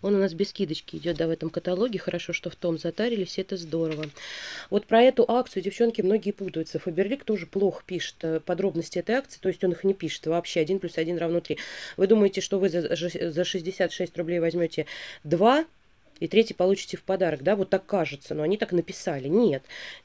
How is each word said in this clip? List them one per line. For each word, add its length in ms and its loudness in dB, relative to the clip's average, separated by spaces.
Он 140 2
у 20 4
нас 160 2
без 160 -2
скидочки 480 -6
идёт, 180 -2
да, 120 0
в 20 0
этом 200 -2
каталоге. 480 -2
Хорошо, 360 -6
что 160 -6
в 80 -16
том 200 -2
затарились, 600 -4
это 160 -6
здорово. 520 -4
Вот 160 0
про 160 6
эту 300 6
акцию, 320 0
девчонки, 380 0
многие 300 2
путаются. 460 -6
Фаберлик 460 -2
тоже 220 -2
плохо 400 0
пишет, 380 -6
э, 180 0
подробности 580 -2
этой 160 -2
акции, 240 -6
то 80 -2
есть 160 -2
он 80 4
их 140 -4
не 80 4
пишет 340 -6
вообще. 320 0
Один 180 2
плюс 200 -4
один 200 -2
равно 220 0
три. 180 -4
Вы 120 4
думаете, 340 6
что 180 -2
вы 80 4
за, 260 0
за, 380 -4
за 140 0
шестьдесят 480 -2
шесть 240 -4
рублей 240 0
возьмёте 460 0
два, 400 4
и 80 -4
третий 260 4
получите 440 0
в 60 -14
подарок, 400 0
да? 120 4
Вот 140 -2
так 160 0
кажется, 500 -2
но 80 -2
они 140 0
так 160 -4
написали. 560 -2
Нет, 340 4